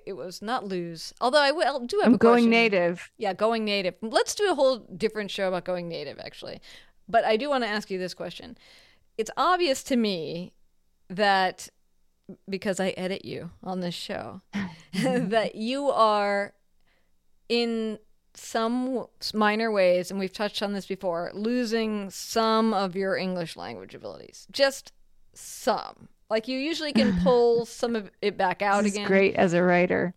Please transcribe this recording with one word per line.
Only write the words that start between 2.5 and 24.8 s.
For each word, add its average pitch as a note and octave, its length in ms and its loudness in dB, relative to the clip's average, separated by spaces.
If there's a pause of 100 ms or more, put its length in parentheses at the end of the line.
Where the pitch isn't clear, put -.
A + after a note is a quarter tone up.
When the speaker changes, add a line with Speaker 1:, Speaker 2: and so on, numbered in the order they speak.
Speaker 2:
native. G3 680 2
Speaker 1:
Yeah, G3 160 -2
going A3 300 0
native. G3+ 360 -2
Let's C4 340 0
do G4+ 160 0
a - 40 2
whole C4 240 2
different G#3 520 -6
show F#3+ 180 -2
about F3+ 160 -2
going F3 240 -6
native, D3+ 320 -10
actually. - 400 -14 (480)
But G#3 160 6
I A3 120 4
do C4+ 140 0
wanna B3+ 160 0
ask G#3 240 -4
you F#3 80 -4
this F3+ 160 -6
question. - 420 -12 (640)
It's G#3+ 180 -4
obvious E4+ 480 2
to A#3+ 120 0
me F3 560 -2 (580)
that, F#3+ 580 0 (800)
because F#3+ 300 -4
I F#3+ 120 0
edit F#3 340 -6
you - 260 -10 (140)
on F#3 160 -6
this F3 140 -4
show, A#2+ 480 -10 (280)
<laughs> - 220 -20
that A3+ 640 0
you C4 340 -4
are G3+ 640 2 (920)
in A3+ 500 -2 (380)
some A#3+ 500 -2
w-, B3+ 220 -4 (240)
minor G#3+ 380 2
ways, F3+ 400 4
and G3 80 -6
we've F#3+ 140 -4
touched G#3 300 -4
on G3+ 100 -2
this G3 140 -6
before, F3 480 -4
losing A3 760 -2
some A3 640 2
of F#3+ 220 -2
your F#3+ 200 0
English F3+ 400 -4
language F#2+ 380 -14
abilities. D2 560 -16
Just - 420 0 (420)